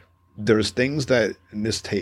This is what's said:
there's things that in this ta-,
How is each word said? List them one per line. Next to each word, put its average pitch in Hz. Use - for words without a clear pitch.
there's 107
things 135
that 117
in 104
this 110
ta-, -